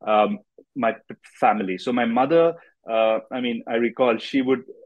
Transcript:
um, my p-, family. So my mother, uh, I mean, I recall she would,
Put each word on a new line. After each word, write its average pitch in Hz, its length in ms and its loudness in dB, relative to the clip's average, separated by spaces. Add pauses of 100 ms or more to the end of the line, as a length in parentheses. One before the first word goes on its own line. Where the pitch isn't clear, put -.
um, 104 340 2 (360)
my 117 180 0
p-, - 220 -16 (240)
family. 104 380 0
So 127 140 -6
my 120 140 0
mother, 156 500 2 (340)
uh, 110 300 2 (120)
I 127 100 -6
mean, 117 260 -4
I - 80 -4
recall 120 420 0
she - 240 -2
would, 127 220 0 (220)